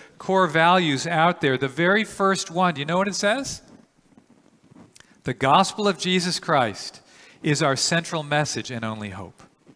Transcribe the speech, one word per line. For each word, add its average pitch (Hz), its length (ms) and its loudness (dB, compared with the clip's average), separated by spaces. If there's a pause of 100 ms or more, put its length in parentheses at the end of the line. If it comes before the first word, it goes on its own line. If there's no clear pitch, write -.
(180)
core 190 280 2
values 160 600 4
out 170 340 2
there. 131 160 2
The 135 120 -2
very 175 360 0
first 190 460 -2
one, 175 240 0
do 139 60 -8
you 143 40 -6
know 170 140 -2
what 196 100 0
it 185 60 -6
says? 233 480 -4 (1600)
"The 131 100 -4
gospel 170 540 2
of 185 100 -2
Jesus 180 400 -2
Christ 127 600 -2 (420)
is 151 200 0
our 135 140 2
central - 460 -2
message 143 480 -2
and 117 140 -8
only 110 260 -6
hope." 92 320 -14 (340)